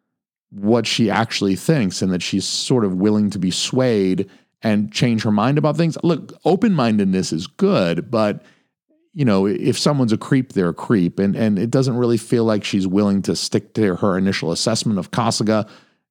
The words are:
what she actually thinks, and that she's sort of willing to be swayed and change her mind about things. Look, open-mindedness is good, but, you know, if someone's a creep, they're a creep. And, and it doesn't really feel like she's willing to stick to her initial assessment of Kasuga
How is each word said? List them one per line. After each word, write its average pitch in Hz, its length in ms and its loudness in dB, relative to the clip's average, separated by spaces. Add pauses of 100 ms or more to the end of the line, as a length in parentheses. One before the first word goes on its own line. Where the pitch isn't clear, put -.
(500)
what 107 360 0
she 113 240 0
actually 98 460 0
thinks, 107 460 0
and 95 100 0
that 90 100 -2
she's 98 220 -2
sort - 400 0
of 92 100 0
willing 104 360 2
to 101 80 -6
be 92 120 0
swayed 101 800 0 (320)
and 107 300 0
change 117 320 0
her 110 60 0
mind 113 280 2
about 151 180 0
things. 165 260 -2
Look, 165 300 -2 (120)
open-mindedness 117 880 2
is 85 140 -6
good, 90 640 0
but, 110 340 0 (680)
you 151 120 -2
know, 98 220 2
if 117 300 0
someone's 135 360 0
a 110 60 2
creep, 131 340 -2
they're 90 160 0
a 82 60 -2
creep. 90 440 0
And, 98 160 0
and 107 240 0
it 117 120 -2
doesn't 131 260 0
really 120 200 0
feel 117 280 0
like 110 180 0
she's 95 240 -2
willing 98 360 2
to 90 120 -2
stick - 400 -4
to 101 220 0
her 95 200 0
initial 92 360 -2
assessment 107 480 -2
of 85 100 -10
Kasuga 110 580 0 (420)